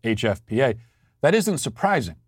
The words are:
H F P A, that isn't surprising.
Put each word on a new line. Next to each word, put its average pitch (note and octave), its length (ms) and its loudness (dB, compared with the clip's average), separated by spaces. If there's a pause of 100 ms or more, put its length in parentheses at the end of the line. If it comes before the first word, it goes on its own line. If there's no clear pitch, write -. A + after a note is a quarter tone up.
H A2+ 200 0
F G2+ 220 -2
P A2 160 -2
A, A#2 140 2 (460)
that D#3+ 120 4
isn't G#3 240 0
surprising. C3 560 -2 (140)